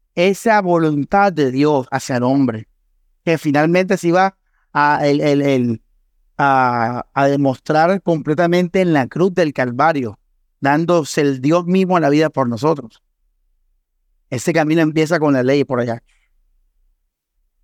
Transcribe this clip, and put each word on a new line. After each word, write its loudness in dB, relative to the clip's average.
esa 0
voluntad 0
de 0
Dios 0
hacia -4
el 0
hombre, 0
que 0
finalmente 0
se -4
iba 0
a, 0
el, 2
el, 2
el, -2
a, 0
a 0
demostrar 0
completamente 0
en 2
la 2
cruz -2
del 0
Calvario, -2
dándose 0
el -2
Dios 0
mismo 0
en 0
la 2
vida 2
por -2
nosotros. -4
Ese -4
camino 2
empieza 0
con 2
la 2
ley 2
por -4
allá. -6